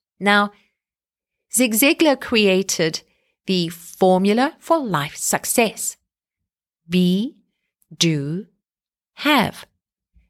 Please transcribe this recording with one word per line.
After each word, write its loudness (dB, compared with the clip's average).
Now, 2
Zig 0
Ziglar 2
created 0
the -2
formula 0
for 0
life -6
success. -4
Be, 0
do, -2
have. -2